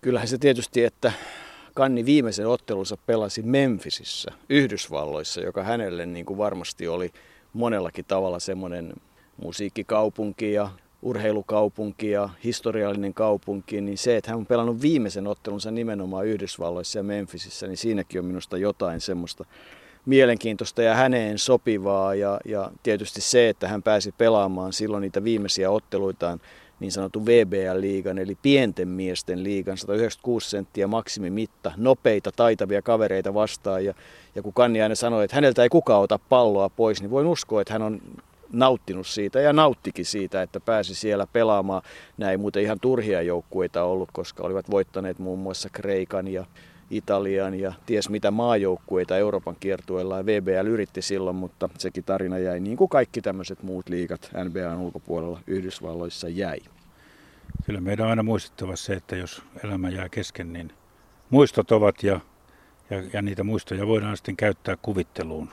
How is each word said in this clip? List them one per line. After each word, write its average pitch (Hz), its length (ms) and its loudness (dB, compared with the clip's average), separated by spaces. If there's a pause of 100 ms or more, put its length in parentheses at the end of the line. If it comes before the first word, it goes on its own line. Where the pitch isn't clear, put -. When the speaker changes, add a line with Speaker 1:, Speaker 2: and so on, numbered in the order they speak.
Speaker 1:
Kyllähän 120 260 0
se 123 100 -2
tietysti, 120 460 4
että - 280 2 (640)
Kanni 131 320 2
viimeisen 117 420 4
ottelunsa 104 580 -2
pelasi 110 360 0
Memphisissä, 120 920 0 (180)
Yhdysvalloissa, 90 920 0
joka 90 220 -4
hänelle 98 420 -2
niin 87 200 -8
kuin 98 120 -8
varmasti 95 500 -4
oli 87 240 -4 (420)
monellakin 104 520 -2
tavalla 95 340 -2
semmoinen 87 540 -8 (500)
musiikkikaupunki 104 1120 -4
ja 104 160 0 (320)
urheilukaupunki 107 1120 -2
ja 101 180 0 (140)
historiallinen 101 720 -4
kaupunki, 101 680 -2
niin 101 160 -6
se, 120 200 2
että 110 140 -4
hän 113 80 -4
on 104 60 -8
pelannut 117 360 0
viimeisen 107 460 0
ottelunsa 104 440 -6
nimenomaan 101 540 -4
Yhdysvalloissa 90 720 -4
ja 98 40 -4
Memphisissä, 98 640 -8
niin 95 100 -8
siinäkin 101 420 -2
on 90 60 -4
minusta 90 320 -6
jotain 92 440 -2
semmoista 87 440 -8 (600)
mielenkiintoista 120 760 4
ja 113 140 6
häneen 120 420 2
sopivaa. 98 800 2
Ja, 101 300 0
ja 104 260 -4 (120)
tietysti 104 380 -2
se, 120 280 6
että 98 180 -2
hän 95 160 -4
pääsi 104 340 2
pelaamaan 95 560 4
silloin 107 280 -2
niitä 98 220 -4
viimeisiä 101 480 0
otteluitaan 95 680 -2 (400)
niin 95 120 -6
sanotun 98 340 -4
V 117 200 8
B 92 80 -4
L-liigan, 95 640 -2
eli 95 240 -6
pienten 123 460 4
miesten 92 560 -4
liigan, 95 340 -4
satayhdeksänkymmentäkuusi 110 720 -2
senttiä 98 380 -2
maksimimitta, 104 920 -4
nopeita, 113 580 4
taitavia 101 460 4
kavereita 98 520 2
vastaan. 101 520 -2
Ja, 98 80 -2 (420)
ja 107 60 -6
kun 101 120 -10
Kanni 117 280 6
aina 107 140 2
sanoi, 117 280 2
että 101 120 -2
häneltä 135 280 6
ei 123 60 8
kukaan 127 320 6
ota 101 180 4 (100)
palloa 104 400 6
pois, 107 320 0
niin 101 100 -6
voin 139 160 2
uskoa, 110 340 0
että 107 120 -4
hän 110 80 -2
on 107 200 -4 (500)
nauttinut 120 560 2
siitä 104 320 -2
ja 147 140 6
nauttikin 135 520 2
siitä, 98 360 -4
että 92 180 -6
pääsi 98 360 0
siellä 101 380 0
pelaamaan. 98 480 2 (360)
Nämä 98 140 0
ei 95 60 2
muuten 101 260 0
ihan 104 160 -2
turhia 107 420 0
joukkueita 87 640 -2
ollut, 92 300 -2
koska 90 300 -10
olivat 92 280 -4
voittaneet 95 480 -2
muun 92 200 -6
muassa 95 320 -8
Kreikan 98 560 -4
ja 95 180 -8 (460)
Italian 98 600 0
ja 95 200 -4 (120)
ties 104 240 -2
mitä 104 220 0
maajoukkueita 98 840 0
Euroopan 98 420 0
kiertueella. 92 580 -4
Ja 95 80 -4
V 104 160 2
B 92 60 -4
L 95 200 2
yritti 107 340 -2
silloin, 95 340 -2
mutta 90 420 -6
sekin 92 260 -8
tarina 95 340 -2
jäi 92 220 -2
niin 101 180 -6
kuin - 120 4
kaikki 123 320 0
tämmöiset 95 420 -8
muut 92 260 -8
liigat 87 420 -6 (120)
N 90 80 -6
B 82 40 -10 (160)
A:n 85 80 -6
ulkopuolella 87 680 -8
Yhdysvalloissa 87 840 -8
jäi. 85 280 -4 (1080)
Speaker 2:
Kyllä 101 160 -4
meidän 101 240 0
on 113 40 2
aina 113 140 2
muistettava 104 520 -4
se, - 180 -6
että 92 220 -8
jos 82 260 -10 (220)
elämä 95 260 -4
jää 92 200 -8
kesken, 87 440 -8
niin 85 180 -12 (580)
muistot - 420 6
ovat 104 320 4
ja, 98 160 0 (680)
ja, 98 140 -6 (100)
ja 101 80 -2
niitä 101 220 -4
muistoja 101 440 -2
voidaan 104 300 0
sitten - 200 -8
käyttää 95 440 0
kuvitteluun 80 720 -6